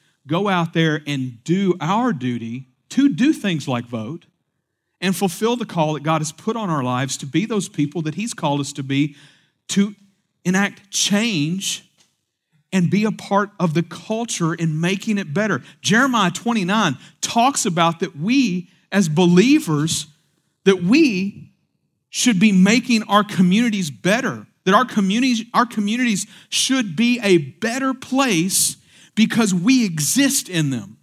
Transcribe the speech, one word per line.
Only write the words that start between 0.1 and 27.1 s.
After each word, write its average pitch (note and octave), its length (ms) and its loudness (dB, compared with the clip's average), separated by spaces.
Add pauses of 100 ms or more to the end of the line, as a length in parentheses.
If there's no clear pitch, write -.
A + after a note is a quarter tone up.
go F3 220 -2
out F3 260 -2
there D#3+ 320 0
and C3 380 -6
do F3+ 360 0
our G#3+ 340 0
duty A#2+ 540 -6 (220)
to C#4 200 4
do B3+ 240 2
things E3+ 340 -4
like A#2+ 180 -2
vote A#2 400 -10 (760)
and F3+ 140 0
fulfill G#3+ 400 -2
the A#3+ 100 -6
call D#3 280 -2
that C#3+ 100 -8
God D#3+ 180 0
has D#3 100 -8
put - 240 -6
on G#3+ 140 -6
our D3 140 -2
lives B2+ 340 -4
to - 80 -12
be D#3+ 200 -2
those A3 220 -4
people D3 360 -4
that D3+ 120 -6
He's A3 180 -8
called C#3+ 260 -2
us C#3+ 140 -8
to C#3+ 100 -10
be, C#3 320 -2 (540)
to G3+ 260 -2 (480)
enact F#3 460 -4
change G3 1000 -2 (840)
and F3+ 180 2
be G#3 160 0
a G#3+ 60 0
part G3+ 380 -2 (100)
of E3 140 0
the E3 100 0
culture G#3+ 720 -6
in D#3+ 260 -2
making G3 380 -2
it D#3+ 160 -6
better. F#3+ 280 -2 (200)
Jeremiah A3 500 2
twenty-nine G3+ 640 0 (240)
talks B3 440 0
about E3 340 2
that F3 160 -6
we, F#3 540 0 (220)
as G3 180 2
believers, F3 960 4 (560)
that F#3+ 200 4
we G3+ 680 2 (580)
should A3 300 0
be A3 120 6
making G#3+ 520 4
our G#3 200 2
communities G3 640 2
better, F3 580 -2 (160)
that F#3+ 100 2
our B3 120 6
communities, A3 580 0 (100)
our A3+ 120 4
communities A3 600 -2 (240)
should A#3+ 460 -2
be A#3+ 260 2